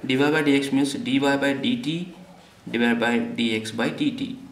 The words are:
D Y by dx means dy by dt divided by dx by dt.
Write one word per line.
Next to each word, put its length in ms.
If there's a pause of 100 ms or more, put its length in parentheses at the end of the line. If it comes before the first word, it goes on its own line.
D 120
Y 160
by 100
dx 300
means 220
dy 260
by 160
dt 760 (560)
divided 300
by 180
dx 560
by 140
dt. 480 (160)